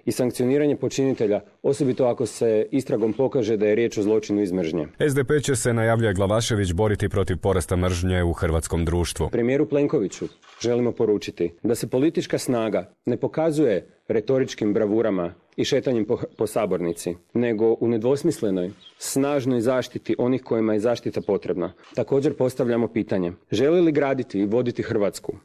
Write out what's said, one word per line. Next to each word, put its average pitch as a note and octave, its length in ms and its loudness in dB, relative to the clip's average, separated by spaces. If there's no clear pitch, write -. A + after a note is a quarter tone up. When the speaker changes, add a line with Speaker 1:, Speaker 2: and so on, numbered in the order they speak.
Speaker 1:
i A#2+ 60 -2
sankcioniranje C3 640 0
počinitelja, B2 640 0
osobito C3+ 420 0
ako A#2+ 200 0
se A2 460 0
istragom A#2+ 420 0
pokaže A#2 440 0
da G2+ 80 2
je G#2 100 4
riječ A#2 220 0
o A2 40 0
zločinu G#2 400 2
iz G2 100 0
mržnje. E2 360 -2
Speaker 2:
S D3 160 0
D C#3 80 2
P D3 160 2
će C#3 160 -2
se, A#2+ 180 0
najavljuje A2+ 400 2
Glavašević, G2+ 600 0
boriti G#2 360 2
protiv F#2+ 280 0
porasta F#2 380 0
mržnje F2+ 480 0
u E2+ 100 0
hrvatskom E2 520 -2
društvu. E2 440 -2
Speaker 1:
Premijeru B2+ 400 0
Plenkoviću C#3+ 560 0
želimo A#2+ 300 2
poručiti G#2 600 0
da A2+ 120 0
se - 140 -6
politička D3+ 480 0
snaga A2 560 -2
ne A#2+ 120 0
pokazuje C#3+ 680 0
retoričkim A#2 680 0
bravurama G#2 600 0
i C3 100 -2
šetanjem B2 400 0
po, A#2 120 -2
po A2 100 0
sabornici, F2 680 -2
nego A2+ 460 2
u A#2+ 80 0
nedvosmislenoj, A#2 840 0
snažnoj C3+ 640 0
zaštiti A#2+ 560 -2
onih B2 260 0
kojima A2 300 0
je G#2+ 60 0
zaštita A2+ 420 -2
potrebna. F2+ 520 -2
Također C3+ 380 0
postavljamo A#2+ 540 0
pitanje, G2 440 -2
želi C#3+ 300 2
li E3 100 4
graditi C#3 480 0
i G2+ 60 2
voditi A#2 380 -2
Hrvatsku G2+ 500 -4